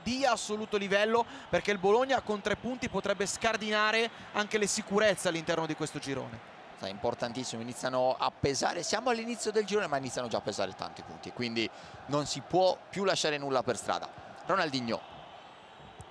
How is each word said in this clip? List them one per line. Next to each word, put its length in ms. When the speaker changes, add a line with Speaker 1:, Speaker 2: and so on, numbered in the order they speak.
Speaker 1:
di 220
assoluto 520
livello, 480
perché 220
il 80
Bologna 420
con 200
tre 160
punti 320
potrebbe 380
scardinare 840
anche 260
le 80
sicurezze 640
all'interno 380
di 100
questo 240
girone. 540
Speaker 2:
Sai, 100
importantissimo, 720
iniziano 560
a 140
pesare, 500
siamo 280
all'inizio 420
del 120
girone 220
ma 120
iniziano 280
già 120
a 40
pesare 320
tanti 280
punti, 280
quindi 400
non 200
si 140
può 360
più 140
lasciare 340
nulla 240
per 140
strada. 340
Ronaldinho, 680